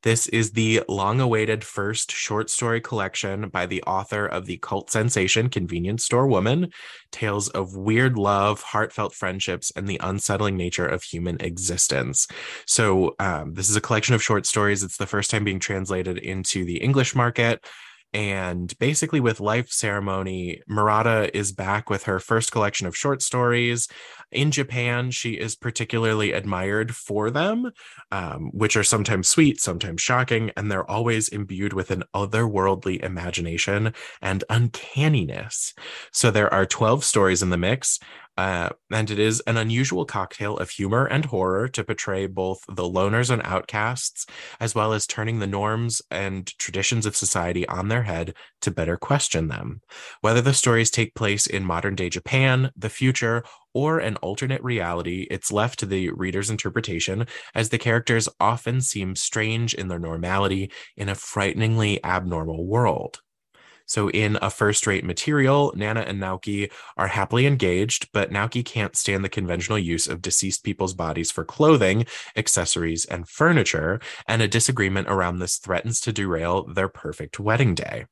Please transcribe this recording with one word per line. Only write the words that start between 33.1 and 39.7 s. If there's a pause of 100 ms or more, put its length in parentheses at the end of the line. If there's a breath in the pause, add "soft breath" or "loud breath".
and
uncanniness. (400 loud breath)
So
there
are
twelve
stories
in
the
mix, (400 loud breath)
uh, (200)
and
it
is
an
unusual